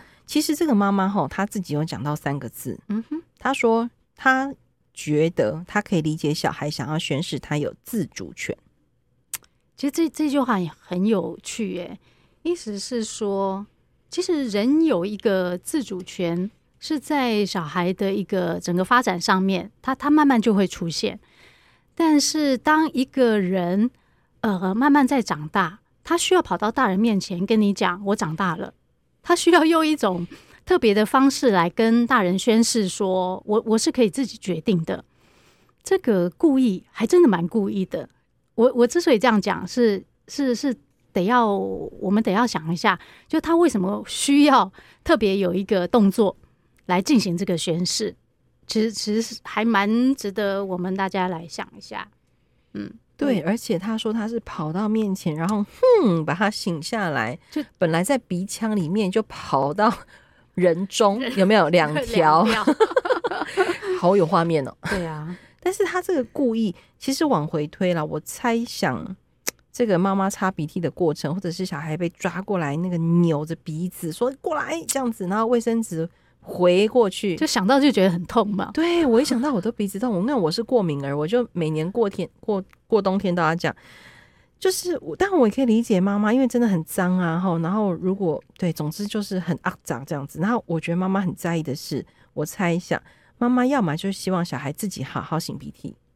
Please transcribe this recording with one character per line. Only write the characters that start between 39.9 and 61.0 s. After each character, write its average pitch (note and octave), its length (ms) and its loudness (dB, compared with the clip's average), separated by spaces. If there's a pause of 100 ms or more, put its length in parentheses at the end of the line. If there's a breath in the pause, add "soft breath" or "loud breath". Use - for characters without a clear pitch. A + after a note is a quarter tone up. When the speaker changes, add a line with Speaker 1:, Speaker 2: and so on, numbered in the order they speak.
Speaker 2:
是， C4+ 260 -2
是 B3+ 200 -2 (380)
得 F3 120 0
要， A#3+ 300 2
我 F#3+ 560 -6
们 G#3 120 2
得 G#3+ 100 0
要 A3+ 140 2
想 E3 260 -4
一 F3 40 -2
下， F#3+ 220 0 (300 loud breath)
就 D#4 100 0
他 D#4+ 160 0
为 E4+ 140 6
什 A#3 100 -2
么 G3+ 280 -2
需 C#4+ 380 4
要 C4 280 4 (320 soft breath)
特 E4+ 120 4
别 G3+ 200 2
有 F#3 180 0
一 G3 100 0
个 F#3 220 0
动 G3+ 240 6
作 G3+ 260 2 (500)
来 F3+ 140 2
进 B3 200 4
行 F3 160 -2
这 G3 80 -4
个 F#3 120 -2
宣 E3+ 280 -2
示。 G3 320 -4 (500)
其 - 140 -2
实， A3+ 120 0
其 G#3+ 280 -2
实 A3+ 240 -6
还 - 200 -4
蛮 A3+ 500 2
值 G#3 160 -8
得 G3 340 -2
我 F#3 120 -6
们 F3+ 180 -4
大 F#3+ 140 -4
家 F#3 200 -2
来 E3+ 180 -8
想 - 300 -12
一 G3+ 40 -20
下。 - 280 -14 (640)
嗯。 - 180 -10 (260)
Speaker 1:
对， C4 240 0
Speaker 2:
嗯。 - 60 -4
Speaker 1:
而 G3+ 100 0
且 G#3+ 220 -4
他 A3 180 -4
说 A3 160 -4
他 A3 160 -4
是 A#3 120 -6
跑 D#3 300 -8
到 F#3+ 160 -2
面 G#3+ 280 0
前， E3+ 200 -4
然 E3 140 -2
后， G#3 160 0 (380)
哼， E3+ 220 2
把 D3+ 100 -2
他 G3+ 160 0
擤 E3+ 320 -6
下 G3 280 -4
来。 B2+ 280 -4 (120)
Speaker 2:
就 D4+ 140 -6 (140 loud breath)
Speaker 1:
本 E3+ 120 2
来 E3 140 2
在 C#4 140 2
鼻 F3+ 260 -6
腔 G#3+ 320 -4
里 E3+ 120 -2
面， G3+ 220 0
就 A3 120 0
跑 C#3 500 -2
到 G#3 200 2 (640 soft breath)
人 F3 320 2
中， G3+ 340 2